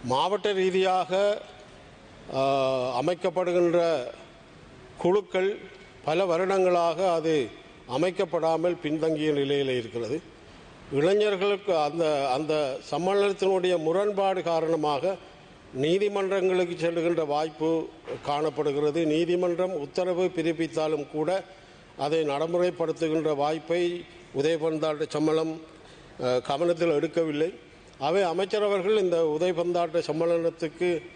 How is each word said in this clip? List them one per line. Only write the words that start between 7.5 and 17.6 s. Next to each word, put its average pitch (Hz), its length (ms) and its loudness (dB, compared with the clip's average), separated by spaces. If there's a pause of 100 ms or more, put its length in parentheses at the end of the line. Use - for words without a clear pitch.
அமைக்கப்படாமல் 170 840 0
பின்தங்கிய 156 500 0
நிலையில் 139 380 2
இருக்கிறது. 120 520 -4 (720)
இளைஞர்களுக்கு 196 840 2
அந்த, 151 520 0
அந்த 147 480 0 (140)
சம்மேளனத்தினுடைய 190 840 2
முரண்பாடு 190 680 0
காரணமாக 160 720 0 (680)
நீதிமன்றங்களுக்கு 185 920 0
செல்லுகின்ற 165 500 0
வாய்ப்பு 156 640 -2 (340)